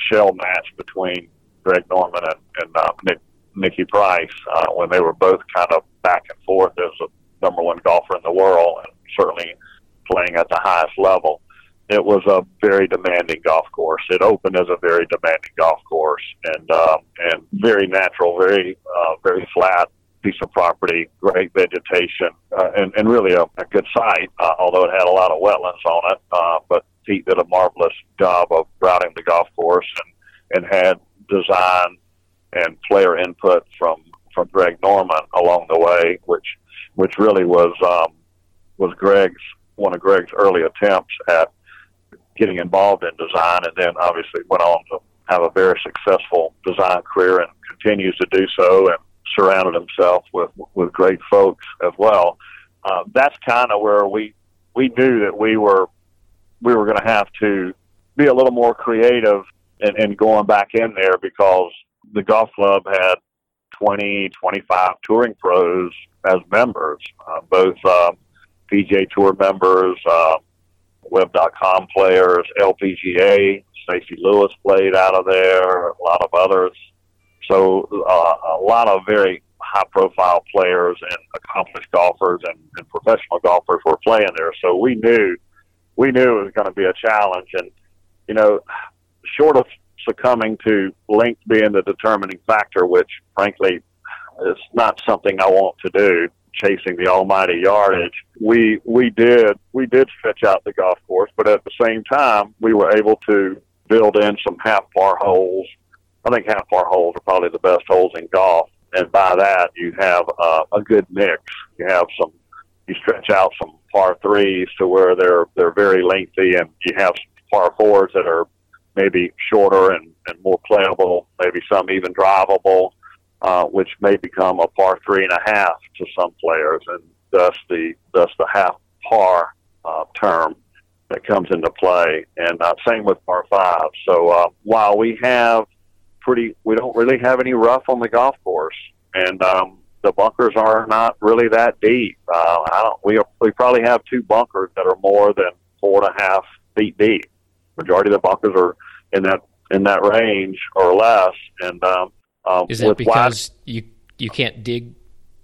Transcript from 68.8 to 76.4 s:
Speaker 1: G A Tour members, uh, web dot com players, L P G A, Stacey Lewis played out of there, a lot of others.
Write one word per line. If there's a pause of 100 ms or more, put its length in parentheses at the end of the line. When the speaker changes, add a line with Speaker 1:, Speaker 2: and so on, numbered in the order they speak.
Speaker 1:
G
A
Tour
members, (120)
uh, (680)
web
dot
com
players, (140)
L
P
G
A, (200)
Stacey
Lewis (140)
played
out
of
there,
a
lot
of
others. (760)